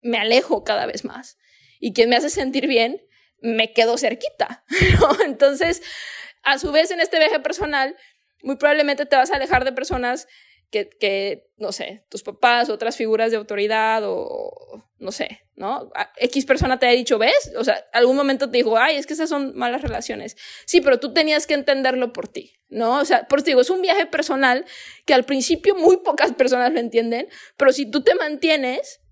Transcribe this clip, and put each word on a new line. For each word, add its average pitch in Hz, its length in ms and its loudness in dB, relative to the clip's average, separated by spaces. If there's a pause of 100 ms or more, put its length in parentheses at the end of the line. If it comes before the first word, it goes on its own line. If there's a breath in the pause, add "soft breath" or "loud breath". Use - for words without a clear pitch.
me 233 180 -2
alejo 226 460 0
cada - 220 -2
vez - 180 -8
más. - 340 -16 (400 soft breath)
Y 233 140 -6
quien 226 160 4
me 240 80 4
hace 294 140 0
sentir 269 360 -4
bien, 254 360 0 (380)
me 226 320 -2
quedo 233 260 2
cerquita, - 720 -6
<laughs> 370 320 4
¿no? 381 240 4
Entonces, 285 580 0 (600 loud breath)
a 269 160 0
su 294 140 -6
vez, 320 180 4
en 349 100 -4
este 330 180 0
viaje 311 220 2
personal, 302 560 -4 (460 soft breath)
muy 269 140 -6
probablemente 294 500 0
te 285 100 2
vas 254 140 4
a 285 60 -2
alejar 269 280 0
de 262 80 -4
personas 254 540 -6 (440 soft breath)
que, 208 180 -4
que, 196 720 -4
no 208 120 -8
sé, - 380 -12
tus - 140 -14
papás, 240 480 0
otras 220 260 -6
figuras 220 340 0
de 226 60 -2
autoridad 214 680 -2
o, 185 800 -10 (140)
no 185 140 -12
sé, - 300 -10 (120)
¿no? 233 400 -10
A-, - 220 -8
X 262 300 -2
persona 254 320 2
te 254 80 2
ha 240 40 4
dicho, 240 280 2
"¿Ves?". 302 380 2
O 240 80 -2
sea, - 280 -2
algún 247 240 4
momento 277 340 0
te 240 80 2
dijo, 226 180 2
"Ay, 277 200 4
es 277 100 -6
que - 60 -10
esas 311 160 -4
son 285 260 -4
malas 247 280 -4
relaciones". - 540 -8 (280 loud breath)
Sí, - 160 4
pero 262 180 4
tú 254 140 -6
tenías 302 340 0
que 311 80 0
entenderlo 262 580 0
por - 160 -10
ti, - 260 -16 (140)
¿no? 233 320 -2
O 339 40 2
sea, 240 240 0
por 277 100 2
eso 285 60 -2
te 320 80 0
digo, 254 80 6
es 262 100 2
un 370 120 0
viaje 359 240 2
personal 269 580 0 (400 loud breath)
que 294 100 2
al 254 100 4
principio 311 500 0
muy 359 240 6
pocas - 340 0
personas 247 400 0
lo 311 80 0
entienden, 233 480 -2 (280 loud breath)
pero 523 160 4
si 277 140 -2
tú 254 160 -4
te 381 120 4
mantienes 302 840 -2 (120)